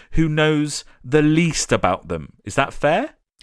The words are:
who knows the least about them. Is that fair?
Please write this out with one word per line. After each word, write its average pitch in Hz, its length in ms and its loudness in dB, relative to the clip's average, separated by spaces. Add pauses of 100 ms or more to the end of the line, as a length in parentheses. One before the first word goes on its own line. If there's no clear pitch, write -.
(120)
who 160 160 2
knows 151 560 0 (200)
the 139 180 2
least 156 500 2
about 92 360 0
them. 80 260 -10 (100)
Is 101 100 -10
that 135 180 0
fair? 185 420 -2 (280)